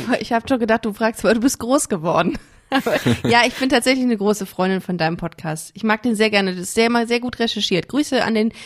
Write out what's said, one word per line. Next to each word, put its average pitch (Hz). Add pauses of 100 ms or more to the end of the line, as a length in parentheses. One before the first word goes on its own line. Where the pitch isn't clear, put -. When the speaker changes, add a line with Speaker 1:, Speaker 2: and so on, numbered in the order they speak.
Speaker 1:
gut. 220
Speaker 2:
woll-, 254
ich 226
hab 226
schon 262
gedacht, 226
du 220
fragst, 220
aber 208
du 233
bist 254
groß 254
geworden. 170
<laughs> - (240)
Aber, 269 (340)
ja, 233
ich 240
bin 262
tatsächlich 262
eine 240
große 202
Freundin 185
von 180
deinem 165
Podcast. 160
Ich 190
mag 220
den 233
sehr 214
gerne. 196
Das 180
ist -
sehr, 226
mal 233
sehr 240
gut 247
recherchiert. 202
Grüße 262
an 220
den 220 (120)